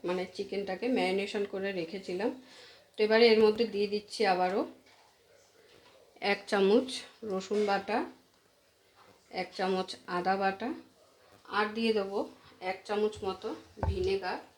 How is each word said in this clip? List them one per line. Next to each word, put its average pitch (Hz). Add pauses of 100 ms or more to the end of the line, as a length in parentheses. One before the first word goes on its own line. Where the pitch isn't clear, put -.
মানে 185 (140)
চিকেনটাকে 196 (100)
ম্যারিনেশন 196 (100)
করে 196 (120)
রেখেছিলাম। 190 (640)
তো -
এবারে 226
এর 214
মধ্যে 214 (100)
দিয়ে 202
দিচ্ছি - (120)
আবারও 185 (1700)
এক 202 (100)
চামচ 208 (440)
রসুন 196
বাটা, 196 (1400)
এক 175
চামচ 185 (280)
আদা 185
বাটা, 196 (880)
আর 214 (100)
দিয়ে 226
দেবো 196 (520)
এক 190
চামচ 214 (120)
মতো 190 (400)
ভিনেগার। 190 (180)